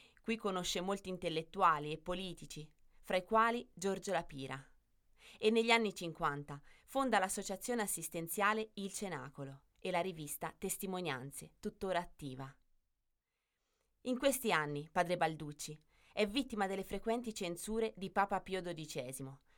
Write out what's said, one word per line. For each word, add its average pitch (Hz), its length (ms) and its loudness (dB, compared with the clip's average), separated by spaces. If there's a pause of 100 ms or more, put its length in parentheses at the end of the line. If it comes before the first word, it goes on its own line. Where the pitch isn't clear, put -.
(220)
Qui 226 140 0
conosce 185 440 -2
molti 190 280 -2
intellettuali 160 840 2
e 156 60 -4
politici, 170 720 -6 (320)
fra - 140 0
i 185 80 0
quali 226 480 4
Giorgio 190 400 -2
La 175 120 2
Pira. 135 380 -8 (760)
E 220 120 6
negli 226 200 6
anni 226 240 6
cinquanta 151 640 -2 (240)
fonda 262 340 2
l'associazione 196 640 -2
assistenziale 196 920 0
Il 196 180 -6
Cenacolo 139 720 -8 (160)
e 185 120 -4
la 180 100 2
rivista 160 580 -4
Testimonianze, 170 1000 -4
tuttora 185 420 -2
attiva. 135 540 -8 (1500)
In 247 160 0
questi 269 340 4
anni, 151 380 2
padre 175 260 2
Balducci 151 640 -2 (320)
è 214 140 4
vittima 208 400 0
delle 190 160 -2
frequenti 226 500 -2
censure 214 640 -2
di 185 140 -6
Papa 196 300 2
Pio 190 200 -4
dodicesimo, 139 840 -6 (160)